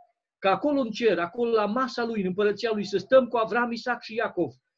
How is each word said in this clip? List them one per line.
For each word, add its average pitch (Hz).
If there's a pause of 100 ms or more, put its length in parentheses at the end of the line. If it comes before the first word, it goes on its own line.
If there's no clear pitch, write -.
(400)
ca 190
acolo 277
în 226
cer, 214
acolo 233
la 214
masa 247
Lui, 226
în 180
împărăția 208
Lui, 202
să 196
stăm 247
cu 247
Avram, 233
Isaac 233
și 220
Iacov, 196 (240)